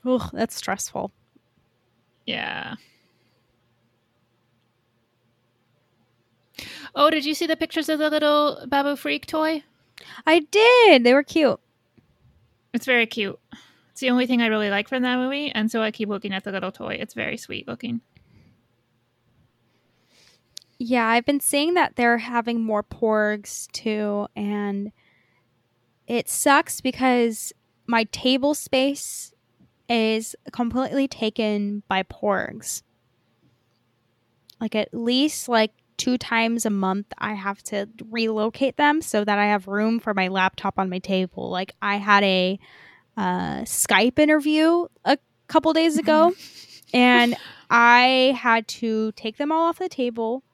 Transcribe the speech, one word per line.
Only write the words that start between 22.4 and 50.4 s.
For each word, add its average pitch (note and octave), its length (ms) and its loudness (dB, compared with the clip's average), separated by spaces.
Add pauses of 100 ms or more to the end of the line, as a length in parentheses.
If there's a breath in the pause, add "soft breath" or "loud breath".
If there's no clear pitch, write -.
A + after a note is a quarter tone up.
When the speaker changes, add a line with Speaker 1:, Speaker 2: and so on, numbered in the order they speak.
Speaker 1:
more G#3 200 -2
porgs, G#3+ 880 -2
too, G#3 540 -4 (100)
and G3+ 560 -4 (1120)
it A#3 220 -4
sucks - 520 0
because B3 720 0 (340)
my A3+ 180 0
table C4 500 0
space - 800 -4 (560)
is A3 460 0 (180)
completely B3+ 560 -2
taken G#3 800 -4
by F#3+ 140 0
porgs. - 800 -4 (1800)
Like, A3 140 -6
at G#3+ 200 -4
least, B3 540 -2
like, A3 240 2 (240)
two B3+ 220 -2
times A3+ 480 -2
a G#3+ 40 0
month, G3 360 -2 (120)
I G#3+ 160 -6
have G3 300 -8
to G#3 240 -6 (220)
relocate A3+ 640 -2
them D4 260 2
so G#3 220 -2
that G#3 140 0
I G#3 80 2
have G3+ 220 0
room A3 320 0
for G#3+ 140 -4
my F#3+ 140 0
laptop F#3+ 500 -2
on F#3+ 120 -2
my F3+ 80 -6
table. F#3 520 -4
Like, F#3 320 -6
I G3+ 140 -2
had G3+ 280 4
a, F#3 340 2 (580 soft breath)
uh, F3+ 460 -4
Skype A3 560 0
interview D#4 680 4 (180)
a C4+ 140 2 (300)
couple D#4+ 240 2
days D#4+ 260 2
ago, D#4+ 360 4 (300 loud breath)
Speaker 2:
<laughs> - 300 -16
Speaker 1:
and B3 420 4 (340 loud breath)
I B3 680 6
had A3+ 300 0
to A3 440 -4
take A3 240 -10
them C#4+ 160 -4
all E4 160 0
off E4+ 100 -4
the F#4 100 -6
table A#3 540 -4 (120)